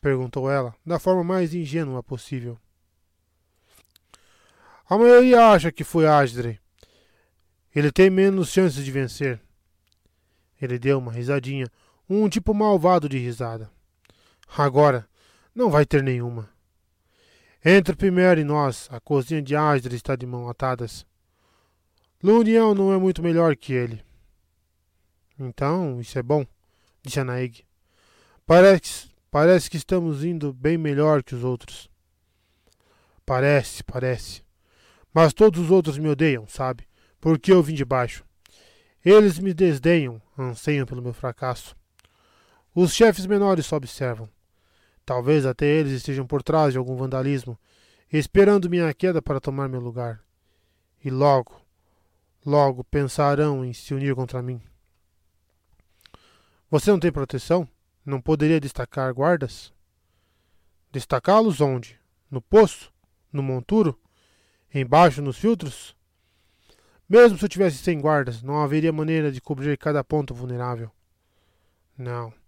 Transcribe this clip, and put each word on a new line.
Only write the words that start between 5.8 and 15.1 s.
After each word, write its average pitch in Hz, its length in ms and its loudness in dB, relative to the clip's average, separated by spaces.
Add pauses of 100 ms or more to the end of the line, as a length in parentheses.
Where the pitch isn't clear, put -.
foi 160 240 0
Asdrey. 123 540 0 (1120)
Ele 147 160 2
tem 185 180 6
menos 190 420 2
chances 147 340 0
de 135 80 -10
vencer." 131 480 -6 (1200)
Ele 123 180 -8
deu 135 200 0
uma 120 140 -10
risadinha, 131 540 -6 (420)
um 208 200 0
tipo 214 260 -2
malvado 180 540 2
de 135 100 -6
risada. 117 520 -10 (880)
"Agora, 139 520 2 (460)